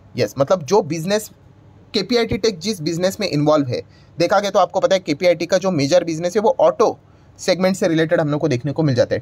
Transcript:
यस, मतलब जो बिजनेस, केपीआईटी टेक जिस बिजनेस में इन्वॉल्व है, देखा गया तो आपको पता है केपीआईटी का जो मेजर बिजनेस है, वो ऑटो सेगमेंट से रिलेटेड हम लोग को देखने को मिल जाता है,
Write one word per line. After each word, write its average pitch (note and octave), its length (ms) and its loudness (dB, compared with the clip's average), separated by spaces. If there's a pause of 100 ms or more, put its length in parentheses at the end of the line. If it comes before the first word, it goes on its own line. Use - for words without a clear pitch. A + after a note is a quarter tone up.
(160)
यस, B2+ 220 -2
मतलब D#3+ 240 0
जो G3 200 2
बिजनेस, E3+ 480 -4 (640)
केपीआईटी A#3 440 -2
टेक G3 200 -6
जिस F#3+ 220 -6
बिजनेस F3 400 -2
में F#3+ 80 -2
इन्वॉल्व D3 400 2
है, G2+ 140 -4 (360)
देखा F3 220 2
गया G3 100 -2
तो G3+ 80 0
आपको F3+ 220 2
पता F3 140 2
है F#3 60 2
केपीआईटी E3+ 460 0
का F#3+ 120 2
जो F#3+ 120 -2
मेजर D#3+ 340 2
बिजनेस E3+ 320 -4
है, G3+ 60 0
वो A3 180 2
ऑटो E3+ 380 2 (400)
सेगमेंट F#3 380 0
से F#3+ 120 0
रिलेटेड E3 320 2
हम D3+ 100 0
लोग D3 100 -2
को D#3+ 80 2
देखने B2+ 240 -2
को E3 100 -2
मिल C#3+ 120 2
जाता A2+ 200 2
है, F#2 80 -2